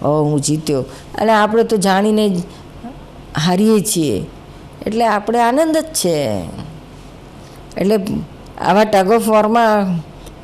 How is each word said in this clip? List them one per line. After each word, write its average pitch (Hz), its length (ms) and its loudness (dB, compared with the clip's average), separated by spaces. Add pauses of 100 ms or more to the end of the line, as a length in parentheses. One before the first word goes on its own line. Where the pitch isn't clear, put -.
"ઓહ, 151 200 2
હું 147 180 0
જીત્યો." 147 400 -2 (360)
અને 220 140 2
આપણે 214 320 4
તો 226 140 0
જાણીને 202 520 2
જ 180 140 -2 (1000)
હારીએ 202 360 4
છીએ, 143 440 -2 (640)
એટલે 226 180 0
આપણે 214 340 0
આનંદ 302 380 2
જ 311 60 0
છે. 147 560 -2 (1400)
એટલે 196 180 2 (680)
આવા 190 200 2
tug 202 300 4
of 226 200 2
warમાં 214 680 2 (440)